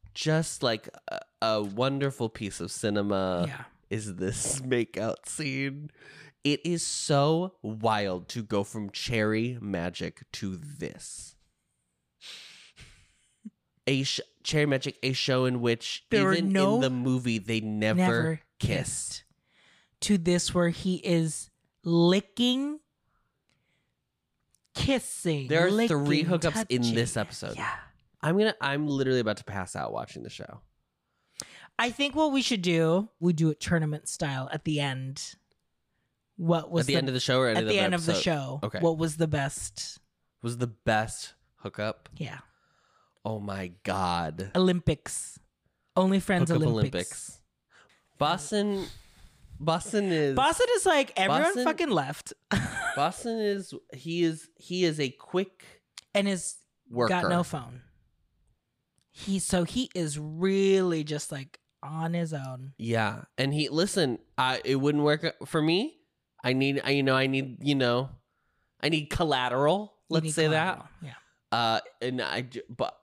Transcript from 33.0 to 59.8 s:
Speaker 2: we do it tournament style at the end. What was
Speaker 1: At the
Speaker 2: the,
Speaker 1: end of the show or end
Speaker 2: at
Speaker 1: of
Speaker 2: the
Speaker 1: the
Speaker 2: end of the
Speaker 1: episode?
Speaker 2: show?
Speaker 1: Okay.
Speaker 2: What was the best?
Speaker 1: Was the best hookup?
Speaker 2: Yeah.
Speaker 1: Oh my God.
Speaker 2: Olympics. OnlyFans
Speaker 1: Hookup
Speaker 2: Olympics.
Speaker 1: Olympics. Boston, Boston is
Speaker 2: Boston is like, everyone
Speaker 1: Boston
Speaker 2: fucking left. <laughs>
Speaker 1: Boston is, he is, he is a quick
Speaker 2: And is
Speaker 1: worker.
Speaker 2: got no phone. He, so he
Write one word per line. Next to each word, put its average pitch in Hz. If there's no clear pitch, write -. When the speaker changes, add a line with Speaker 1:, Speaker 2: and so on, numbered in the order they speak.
Speaker 2:
we 175
do 160
it 151
tournament 156
style 135
at -
the 151
end. 135
What 170
was 165
Speaker 1:
At 131
the 139
Speaker 2:
the, 170
Speaker 1:
end 135
of 131
the 127
show 127
or 131
end 110
Speaker 2:
at 113
Speaker 1:
of 110
Speaker 2:
the 107
Speaker 1:
the -
Speaker 2:
end 190
of 165
the 165
Speaker 1:
episode? -
Speaker 2:
show? 143
Speaker 1:
Okay. -
Speaker 2:
What 165
was 160
the 165
best? -
Speaker 1:
Was 120
the 123
best 110
hookup? -
Speaker 2:
Yeah. 139
Speaker 1:
Oh 107
my 98
God. 90
Speaker 2:
Olympics. 180
OnlyFans 185
Speaker 1:
Hookup 170
Speaker 2:
Olympics. 156
Speaker 1:
Olympics. -
Boston, 202
Boston 170
is 147
Speaker 2:
Boston 320
is 381
like, 294
everyone 226
Speaker 1:
Boston 330
Speaker 2:
fucking 311
left. 151
<laughs> 679
Speaker 1:
Boston 185
is, 202
he 165
is, 160
he 180
is 156
a 135
quick -
Speaker 2:
And 202
is 185
Speaker 1:
worker. 117
Speaker 2:
got 180
no 170
phone. 123
He, 196
so 180
he -